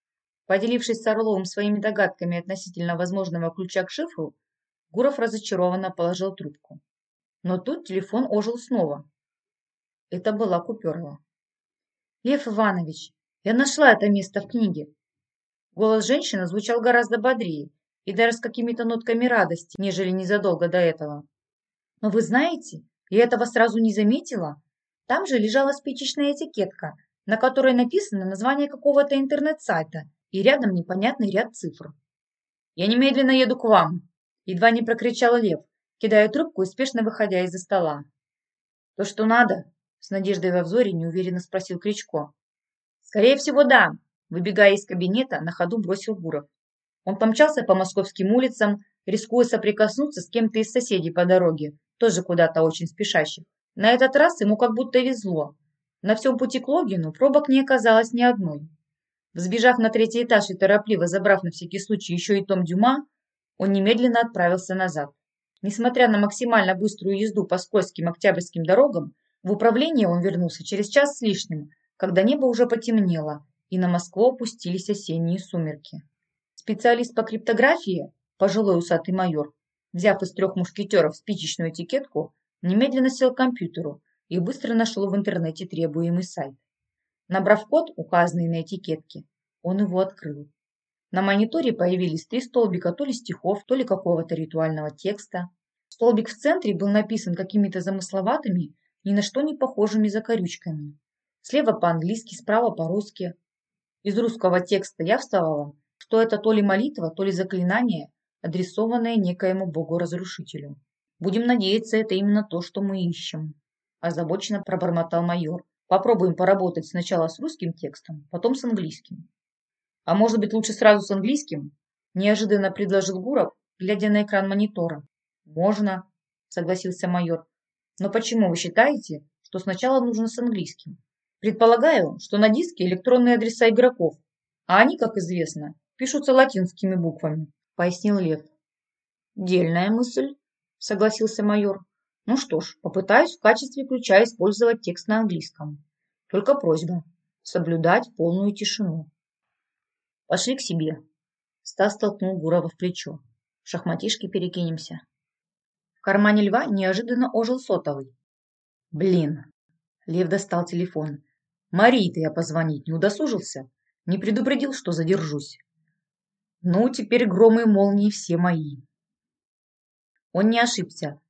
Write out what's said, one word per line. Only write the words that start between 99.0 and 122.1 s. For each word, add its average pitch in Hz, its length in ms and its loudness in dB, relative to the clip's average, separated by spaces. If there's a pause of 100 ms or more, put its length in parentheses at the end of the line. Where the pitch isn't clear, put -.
ни 196 80 -2
на 202 100 2
что 254 180 -4
не 302 160 -2
похожими 214 520 0
закорючками. 180 880 -6 (440)
Слева 254 300 0
по-английски, 175 600 -2
справа 226 360 0
по-русски. 180 640 -6 (680)
Из 202 160 -2
русского 202 420 0
текста 185 440 -4
явствовало, 160 720 -2 (200)
что - 240 0
это 226 180 2
то 220 140 0
ли 214 100 4
молитва, 196 480 0
то 196 120 -8
ли 196 100 0
заклинание, 185 760 -2 (340)
адресованное 226 720 -2
некоему 185 500 -2
богу-разрушителю. 165 1120 -8 (420)
«Будем 208 280 -2
надеяться, 220 500 0
это 220 180 0
именно 208 300 0
то, 175 160 -6
что 196 220 -8
мы 196 200 -4
ищем», 160 520 -8 (460)
озабоченно 175 640 -4
пробормотал 170 600 -2
майор. 170 420 -4 (240)
«Попробуем 185 460 2
поработать 180 520 0
сначала 175 420 -2
с 160 100 -10
русским 220 340 -8
текстом, - 580 -14
потом 226 240 -2
с 262 100 -8
английским». 190 640 -8 (760)
«А 165 100 0
может 220 240 4
быть, 202 140 0
лучше 220 200 -2
сразу 208 280 6
с 202 100 -10
английским?» 196 640 -4 (400)